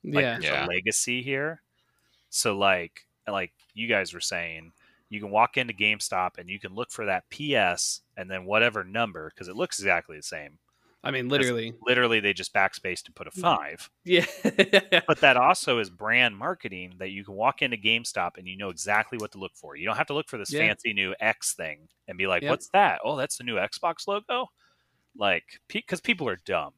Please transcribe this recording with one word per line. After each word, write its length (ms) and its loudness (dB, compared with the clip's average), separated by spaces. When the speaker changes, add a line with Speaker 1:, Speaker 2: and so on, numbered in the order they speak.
Speaker 1:
Like, 200 0
Speaker 2:
Yeah. 120 2
Speaker 1:
there's 100 -6
Speaker 3:
Yeah. 220 0
Speaker 1:
a 20 -4
legacy 540 -2
here. 400 -4
So, 280 0
like, 480 2
like 260 -4
you 160 -6
guys 240 2
were 80 -12
saying, 520 -6
you 120 -12
can 100 -10
walk 260 2
into 160 -2
GameStop 640 -2
and 140 -16
you 80 -10
can 160 -12
look 160 -8
for 160 -8
that 240 -2
P 260 -4
S 460 2
and 140 -12
then 140 -8
whatever 400 2
number, 460 -6
'cause 180 -16
it 80 -12
looks 220 -4
exactly 380 0
the 60 -16
same. 360 -12
Speaker 2:
I 80 -2
mean, 160 -2
Speaker 1:
'Cause 60 0
Speaker 2:
literally. 500 2
Speaker 1:
literally, 380 4
they 120 2
just 220 -6
backspaced 500 0
and 100 -20
put 120 -14
a 40 -14
five. 600 -2
Speaker 2:
Yeah. 200 4
<laughs> 640 4
Speaker 1:
But 140 2
that 160 8
also 420 4
is 120 -2
brand 460 2
marketing, 640 -8
that 120 -8
you 160 -10
can 80 -14
walk 260 0
into 160 0
GameStop 640 0
and 100 -16
you 80 -12
know 140 -6
exactly 480 -2
what 140 -8
to 60 -18
look 160 -10
for. 220 -18
You 80 -10
don't 140 0
have 80 0
to 80 -6
look 160 -2
for 80 -8
this 120 -8
Speaker 2:
Yeah. 100 -2
Speaker 1:
fancy 340 0
new 260 0
X 320 0
thing 360 -8
and 80 -12
be 100 -2
like, 160 2
Speaker 2:
Yep. 80 -2
Speaker 1:
"What's 200 -2
that? 340 4
Oh, 120 -2
that's 200 -4
the 80 -14
new 120 -4
Xbox 500 -2
logo?" 440 -4
Like, 540 0
pe-, 140 -6
'cause 180 -6
people 260 -2
are 100 -2
dumb. 420 -4